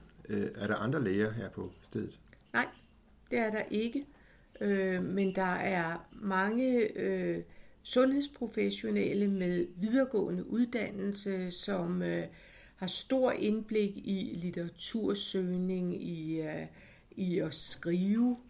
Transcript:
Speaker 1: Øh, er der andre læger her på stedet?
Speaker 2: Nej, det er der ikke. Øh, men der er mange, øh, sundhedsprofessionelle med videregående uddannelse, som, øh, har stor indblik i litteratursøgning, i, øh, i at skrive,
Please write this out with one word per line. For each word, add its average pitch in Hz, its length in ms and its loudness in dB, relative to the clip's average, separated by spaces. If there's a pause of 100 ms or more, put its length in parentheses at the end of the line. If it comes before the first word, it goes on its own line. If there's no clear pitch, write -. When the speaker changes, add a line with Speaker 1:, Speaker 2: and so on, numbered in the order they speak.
(300)
Speaker 1:
Øh, 104 260 0
er 101 120 -4
der 104 80 0
andre 127 280 0
læger 104 280 2
her 107 180 -6
på 92 220 -8 (100)
stedet? - 380 -8 (340)
Speaker 2:
Nej, 240 140 0 (640)
det 240 80 2
er 220 120 2
der 214 200 -2
ikke. 233 340 0 (560)
Øh, 190 420 2
men 190 320 2
der 185 200 2
er 170 560 -2
mange, 220 840 2
øh, 180 460 0 (400)
sundhedsprofessionelle 214 1400 2
med 180 400 2 (100)
videregående 214 720 2
uddannelse, 202 1040 -2
som, 180 500 -2
øh, 170 260 -2 (480)
har 185 120 -6
stor 254 440 2
indblik 214 680 0
i 196 380 -2
litteratursøgning, 180 1700 -2
i, 160 380 -4
øh, 156 240 -6 (460)
i 175 280 0
at 156 140 0
skrive, 208 840 2 (120)